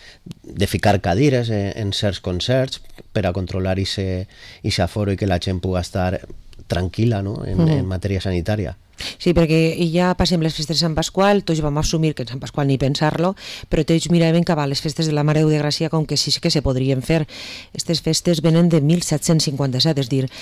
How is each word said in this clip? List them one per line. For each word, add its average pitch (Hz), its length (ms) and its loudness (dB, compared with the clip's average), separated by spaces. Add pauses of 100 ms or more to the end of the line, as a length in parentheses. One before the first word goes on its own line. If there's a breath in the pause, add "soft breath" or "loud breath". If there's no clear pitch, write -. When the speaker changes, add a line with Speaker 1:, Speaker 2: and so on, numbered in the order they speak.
(420 loud breath)
Speaker 1:
de - 240 -4
ficar 98 340 2
cadires 120 500 2
en, 101 260 -2
en 101 160 -4
certs 98 280 -2
concerts 123 600 -2 (320)
per 98 140 0
a 90 60 0
controlar 92 460 -2
ixe, 95 480 -4 (360 loud breath)
ixe 104 200 0
aforo 101 300 0
i 95 40 0
que 104 120 -2
la 90 120 2
gent 92 200 -4
puga 92 200 -2
estar 92 400 -2 (460)
tranquil·la, 98 560 -2
no?, 101 240 -6
en, - 120 -4
Speaker 2:
Mhm. 160 100 4 (100)
Speaker 1:
en 92 80 -2
matèria 92 340 -2
sanitària. 90 560 -2 (420 loud breath)
Speaker 2:
Sí, 175 180 2
perquè 160 400 4 (160)
ja 180 240 2
passem 175 240 2
les 160 160 0
festes 156 220 -4
de - 20 0
Sant 165 160 0
Pasqual, 190 480 2
tots 160 160 0
vam 147 160 -2
assumir 156 400 0
que 131 80 -6
en 120 60 -14
Sant 131 100 -8
Pasqual 139 260 -2
ni 135 140 2
pensar-lo, 151 540 0 (340 loud breath)
però 156 160 0
tots 165 260 2
miraven 165 320 4
cap 165 160 0
a 147 80 0
les 139 140 -2
festes 165 260 -4
de 156 60 0
la 147 100 2
Mare 151 200 4
de - 20 4
Déu 156 80 4
de 151 80 2
Gràcia 151 320 -2
com 160 140 0
que 147 100 -4
sí 139 240 -2
que 165 100 0
se 151 120 0
podrien 131 400 0
fer. 160 240 2 (500 loud breath)
Estes - 240 -2
festes 160 400 0
venen 165 300 6
de 160 100 4
mil 165 220 2
set-cents 156 420 2
cinquanta-set, 139 540 0
és 131 100 -2
dir, 131 220 0 (120 loud breath)